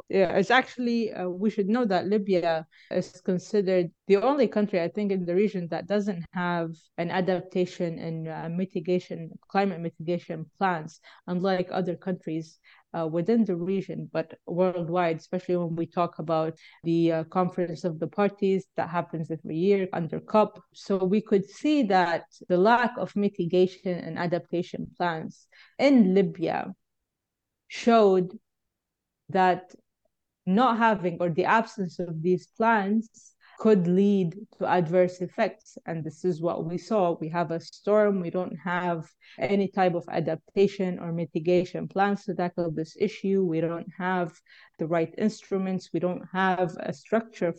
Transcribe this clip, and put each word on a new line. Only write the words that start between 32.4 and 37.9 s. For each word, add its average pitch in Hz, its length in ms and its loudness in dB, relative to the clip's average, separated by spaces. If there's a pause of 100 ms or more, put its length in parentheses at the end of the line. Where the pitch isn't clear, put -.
plans 220 800 0 (240)
could 202 260 6
lead 190 480 2 (240)
to 185 80 -4
adverse 180 560 2
effects. - 640 -6
And 165 180 -6
this 160 220 -8
is 160 160 -2
what 165 240 -2
we 170 140 -6
saw. 175 400 0
We 156 100 -6
have 165 220 -4
a 165 80 -4
storm. 202 640 -2